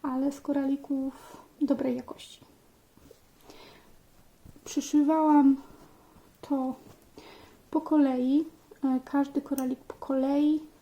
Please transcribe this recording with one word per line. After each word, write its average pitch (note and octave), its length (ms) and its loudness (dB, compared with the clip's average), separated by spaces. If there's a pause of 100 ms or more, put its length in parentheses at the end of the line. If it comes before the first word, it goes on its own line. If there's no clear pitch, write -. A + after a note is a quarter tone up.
ale C#4 300 -2
z - 80 -14
koralików C#4 960 -4 (240)
dobrej B3+ 360 0
jakości. - 440 -16 (2250)
Przyszywałam D4 920 4 (840)
to C4 340 -4 (960)
po D#4 100 -2
kolei, C#4 640 2 (400)
e, B3+ 200 0
każdy C#4+ 380 -2
koralik C4 360 -6
po - 160 -20
kolei C#4+ 680 0 (220)